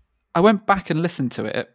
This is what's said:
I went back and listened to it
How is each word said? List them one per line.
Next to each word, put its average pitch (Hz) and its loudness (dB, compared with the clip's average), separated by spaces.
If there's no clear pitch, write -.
I 170 2
went 202 4
back 190 0
and 160 -2
listened 139 -4
to 107 -6
it - -6